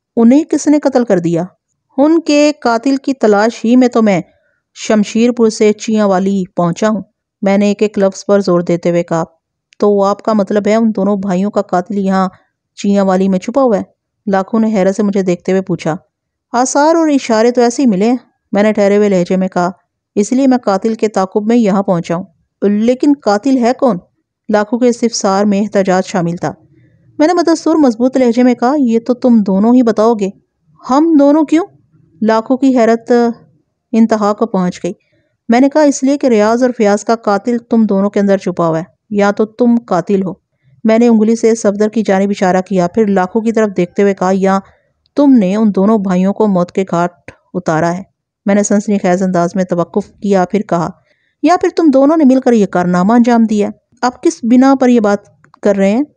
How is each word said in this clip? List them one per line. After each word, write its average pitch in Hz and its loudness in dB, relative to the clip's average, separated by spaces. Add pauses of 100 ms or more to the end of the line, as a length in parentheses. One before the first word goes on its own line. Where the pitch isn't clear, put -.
(180)
"उन्हें 254 4
किसने 294 0
कत्ल 269 0
कर 196 0
दिया?" 170 -2 (500)
"उनके 294 2
कातिल 262 -2
की 269 -4
तलाश 214 0
ही 233 2
में 254 4
तो 240 0
मैं 196 0 (540)
शमशीरपुर 226 0
से 214 2
चियां 214 -2
वाली 190 -2 (120)
पहुंचा 175 -2
हूँ," 196 -4 (380)
मैंने 202 0
एक 202 -4
एक 208 -2
लफ्ज़ 196 -2
पर 202 2
जोर 175 0
देते 175 -4
हुए 170 0
कहा। 165 -4 (540)
"तो 202 2
आपका 202 -2
मतलब 208 -2
है 214 2
उन 226 0
दोनों 202 -2
भाइयों 196 -2
का 208 -2
कातिल 185 -4
यहाँ 190 -2 (480)
चियां 202 0
वाली 190 0
में 185 0
छुपा 254 -2
हुआ 233 2
है?" 190 -8 (420)
लाखों 190 -2
ने 220 0
हैरत 190 0
से 214 -2
मुझे 202 -2
देखते 180 -4
हुए 190 0
पूछा। 165 -6 (560)
"आसार 285 0
और 320 0
इशारे 240 0
तो 247 0
ऐसे 240 0
ही 262 2
मिले 202 0
हैं," 240 0 (340)
मैंने 208 0
ठहरे 202 0
हुए 208 2
लहजे 185 0
में 185 -2
कहा, 180 -4 (420)
"इसलिए 254 0
मैं 254 2
कातिल 214 -2
के 220 -2
ताकुब 208 -4
में 233 2
यहाँ 202 0
पहुंचा 175 -4
हूँ।" 185 -10 (340)
"लेकिन 233 0
कातिल 269 0
है 240 0
कौन?" 208 -2 (500)
लाखों 208 -2
के 247 0
इस्तिफसार 214 -2
में 196 0
एहतजाज 190 -2
शामिल 170 -4
था। 151 -8 (640)
मैंने 320 2
बदस्तूर 330 0
मजबूत 254 0
लहजे 247 2
में 247 2
कहा, 240 0
"ये 226 0
तो 233 -2
तुम 233 2
दोनों 208 0
ही 254 4
बताओगे।" 208 0 (500)
"हम 302 2
दोनों 285 4
क्यों?" 330 0 (580)
लाखों 220 0
की 269 0
हैरत 226 0 (880)
इंतहा 220 2
को - -4
पहुंच - -4
गई। 175 -8 (540)
मैंने 262 4
कहा, 302 2
"इसलिए 277 0
कि 277 -2
रियाज 226 2
और 254 0
फयाज 208 0
का 233 -2
कातिल 226 -2 (140)
तुम 226 2
दोनों 202 0
के 208 -4
अंदर 196 2
छुपा 175 -4
हुआ 160 -2
है, 170 -8 (260)
या 202 0
तो 208 -2
तुम 233 0
कातिल 190 -2
हो।" - -10 (440)
मैंने 226 2
उंगली 226 2
से 226 0
सफदर 214 -2
की 220 -4
जानिब 196 0
इशारा 185 0
किया, 180 -2
फिर 208 -2
लाखों 190 -2
की 226 -2
तरफ 214 -2
देखते 185 -4
हुए 202 2
कहा, 190 -2
"या 190 0 (560)
तुमने 240 4
उन 214 0
दोनों 196 0
भाइयों 190 0
को 220 -2
मौत 180 -2
के 196 -4
घाट 175 -6 (220)
उतारा 170 -2
है।" 185 -6 (400)
मैंने 202 0
सनसनीखेज 196 -2
अंदाज 175 -2
में 185 -2
तवक्कुफ 175 -4 (140)
किया, 196 0
फिर 202 -2
कहा, 175 -4 (520)
"या 330 2
फिर 359 -2
तुम 330 0
दोनों 277 4
ने 311 4
मिलकर 254 2
ये 208 2
कारनामा 180 0
अंजाम 233 2
दिया। 214 -2 (320)
आप 247 -4
किस - -2
बिना 254 4
पर 262 2
ये 240 2
बात 202 0 (400)
कर 202 2
रहे 196 0
हैं?" 262 -2 (120)